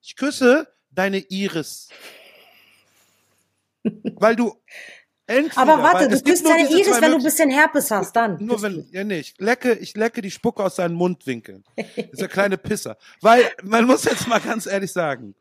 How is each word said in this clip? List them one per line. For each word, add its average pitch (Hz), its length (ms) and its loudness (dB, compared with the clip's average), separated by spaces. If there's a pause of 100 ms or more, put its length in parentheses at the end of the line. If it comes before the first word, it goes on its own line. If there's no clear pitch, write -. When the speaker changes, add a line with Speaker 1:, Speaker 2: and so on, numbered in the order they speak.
Speaker 1:
Ich - 140 -20
küsse 277 520 2 (220)
deine 196 300 -4
Iris. 190 680 -8 (1900)
Speaker 2:
<laughs> 220 60 -4 (260)
Speaker 1:
Weil 220 200 2
du 233 200 -4 (720)
entweder, 269 340 -2
Speaker 2:
Aber 269 220 4
warte, 285 160 4
Speaker 1:
weil 269 100 4
Speaker 2:
du 226 60 2
Speaker 1:
es - 80 0
gibt 285 60 2
Speaker 2:
küsst 339 140 2
Speaker 1:
nur 320 100 4
Speaker 2:
deine 330 160 4
Speaker 1:
diese 330 100 4
Speaker 2:
Iris, 381 80 2
Speaker 1:
zwei 392 80 4
Speaker 2:
wenn - 60 2
du 311 60 6
ein 302 40 6
Speaker 1:
Möglich- 285 140 2
Speaker 2:
bisschen 311 240 2
Herpes 294 420 2
hast, 190 240 -4
dann 220 240 0
Speaker 1:
Nur 220 160 -4
Speaker 2:
küsst 208 80 -6
Speaker 1:
wenn, 202 120 -4
Speaker 2:
du. 156 160 -12
Speaker 1:
ja, 185 120 -8
nee, 196 160 -4
ich - 180 -14
lecke, 233 360 0
ich 185 220 -6
lecke 220 260 -4
die 185 100 -10
Spucke 226 320 -4
aus 185 140 -4
seinen 170 180 -2
Mundwinkeln. 127 680 -6 (120)
Das 220 100 -8 (280)
ist 131 80 -10
der 190 80 -6
kleine 196 280 0
Pisser. - 400 -8 (240)
Weil, 233 300 6 (120)
man 226 220 2
muss 262 200 2
jetzt - 220 -2
mal 226 120 0
ganz 226 260 -6
ehrlich 196 260 -6
sagen 135 500 -6